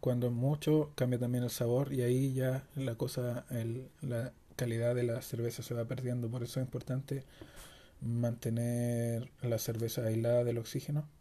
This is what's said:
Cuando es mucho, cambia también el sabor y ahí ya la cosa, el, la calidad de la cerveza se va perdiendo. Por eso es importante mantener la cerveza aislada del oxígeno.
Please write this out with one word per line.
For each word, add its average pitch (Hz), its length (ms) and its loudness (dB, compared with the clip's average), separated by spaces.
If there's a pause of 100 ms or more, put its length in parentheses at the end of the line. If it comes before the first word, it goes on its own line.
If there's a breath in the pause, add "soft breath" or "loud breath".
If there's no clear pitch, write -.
Cuando 123 260 2
es 120 60 2
mucho, 147 640 2
cambia 123 220 2
también 123 260 2
el 117 60 -2
sabor 127 420 2
y 131 100 2
ahí 131 320 4
ya 131 400 0
la 135 220 -2
cosa, 123 540 -2
el, 120 380 -2 (120)
la 123 320 -2 (240)
calidad 120 380 2
de 123 100 2
la 117 180 0
cerveza 117 400 -4
se 120 120 -4
va 117 100 0
perdiendo. 123 440 -2
Por 120 140 -4
eso 120 180 -4
es 131 60 0
importante 131 580 -4 (760 loud breath)
mantener 117 1300 0 (120)
la 117 160 0
cerveza 113 440 -2
aislada 117 420 4
del 120 140 0
oxígeno. 147 500 -4 (120)